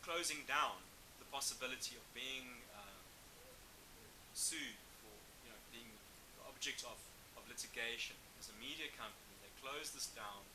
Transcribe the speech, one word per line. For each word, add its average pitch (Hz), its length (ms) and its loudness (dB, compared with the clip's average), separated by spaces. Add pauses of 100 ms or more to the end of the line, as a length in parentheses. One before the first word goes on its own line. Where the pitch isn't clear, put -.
closing 160 420 6
down 135 320 10 (400)
the - 140 -10
possibility 127 680 4
of 110 60 -10 (100)
being, 127 480 -2 (140)
um, 101 260 -8 (1300)
sued 139 420 4 (240)
for, 110 80 -10 (320)
you 113 80 -10
know, - 80 -10 (140)
being 117 180 -6
the - 640 -12
object 131 340 0
of, 117 140 -4 (340)
of 117 140 -8
litigation. 120 640 2 (240)
As 110 140 -6
a 104 80 -8
media 147 340 0
company, 110 460 -4
they 101 180 -10
close 143 380 0
this - 160 2
down 104 320 -4 (100)